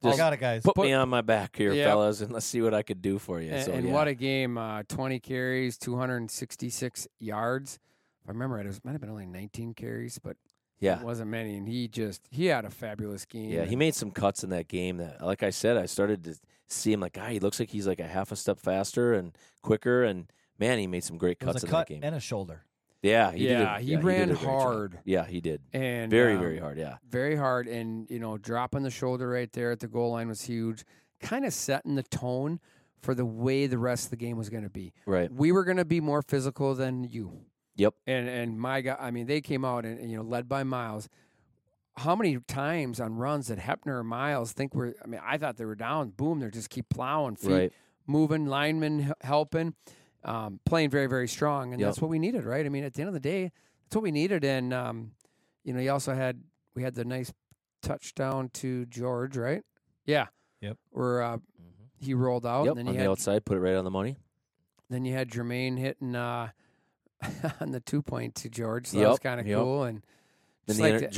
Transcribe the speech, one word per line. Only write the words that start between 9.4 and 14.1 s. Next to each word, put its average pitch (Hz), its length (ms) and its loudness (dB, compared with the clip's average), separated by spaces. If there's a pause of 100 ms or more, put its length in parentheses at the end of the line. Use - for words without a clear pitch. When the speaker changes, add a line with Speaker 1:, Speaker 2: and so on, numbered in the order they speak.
Speaker 3:
carries, 117 440 -8
but - 180 -12 (440)
Speaker 2:
Yeah. - 200 4
Speaker 3:
it 123 40 -10
wasn't 113 260 -6
many. 110 260 -4
And 101 120 -6
he 120 200 -4
just, 107 420 -4
he 151 160 0
had 131 180 2
a 107 60 -12
fabulous 104 540 -8
game. 110 260 -10
Speaker 2:
Yeah, 82 140 0
he 87 100 -2
Speaker 3:
And 127 60 0
Speaker 2:
made 156 160 4
some 104 160 -4